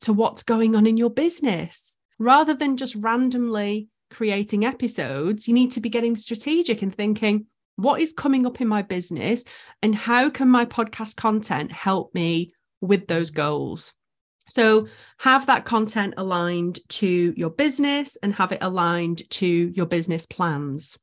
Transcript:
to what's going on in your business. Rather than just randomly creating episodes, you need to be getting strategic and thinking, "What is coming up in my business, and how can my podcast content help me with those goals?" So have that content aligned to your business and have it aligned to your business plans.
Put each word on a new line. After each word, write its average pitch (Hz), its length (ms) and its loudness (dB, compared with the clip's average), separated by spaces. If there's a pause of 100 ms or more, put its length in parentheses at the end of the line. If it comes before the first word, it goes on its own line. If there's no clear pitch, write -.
to 220 120 0
what's 214 300 0
going 226 320 2
on 214 100 6
in 226 120 4
your 233 120 2
business. 240 880 -4 (220)
Rather 285 340 4
than 277 240 -2
just 262 160 -8
randomly 220 920 -2 (240)
creating 208 520 -2
episodes, 202 840 -4
you 233 80 4
need 247 160 4
to 240 80 -8
be 226 100 -4
getting 233 260 0
strategic 233 680 -2
and 190 100 -4
thinking, 214 540 -2 (300)
"What 254 220 0
is 320 140 -2
coming 269 320 0
up 247 160 -6
in 240 60 0
my 208 160 0
business, 180 600 -4 (380)
and 220 140 2
how 240 340 2
can 262 200 2
my 240 160 6
podcast 220 500 -6
content 214 560 -2
help - 420 -2
me 170 400 0 (260)
with 190 280 0
those 165 240 -2
goals?" 151 640 -4 (540)
So 220 380 4 (320)
have 262 300 4
that - 180 2
content 214 500 0
aligned 175 600 -2 (120)
to 175 460 2
your 165 140 -4
business 285 720 -2
and 202 140 -2
have 185 160 0
it 190 100 -6
aligned 170 680 -2
to - 160 -2
your 175 400 0
business 165 400 -2
plans. 147 760 -6